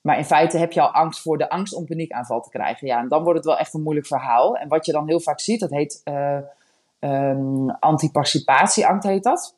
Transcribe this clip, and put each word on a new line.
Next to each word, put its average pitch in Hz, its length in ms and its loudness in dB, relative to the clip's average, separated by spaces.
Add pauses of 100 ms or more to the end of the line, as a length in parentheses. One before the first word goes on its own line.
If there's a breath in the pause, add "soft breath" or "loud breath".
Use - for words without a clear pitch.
Maar 151 180 2
in 151 60 -4
feite 160 340 4
heb 170 140 0
je 180 80 2
al 147 80 6
angst 160 320 0
voor 156 180 -2
de 147 120 -2
angst 196 240 -6
om 175 120 -8
paniekaanval 127 540 -6
te - 100 -20
krijgen. - 360 -6
Ja, 120 140 0
en 127 80 -6
dan 156 140 2
wordt 170 160 2
het 147 80 -4
wel 156 120 2
echt - 160 -4
een 156 80 -4
moeilijk 151 240 -2
verhaal. 131 500 2
En 147 120 -8
wat 156 180 0
je 165 60 -2
dan 151 160 -2
heel 165 120 2
vaak 151 200 -4
ziet, 220 200 -2
dat 175 100 -4
heet, 147 340 -4
eh, 143 340 -4 (600 soft breath)
ehm, 135 720 0
anticipatieangst 156 1400 2
heet 196 140 0
dat. 294 360 -2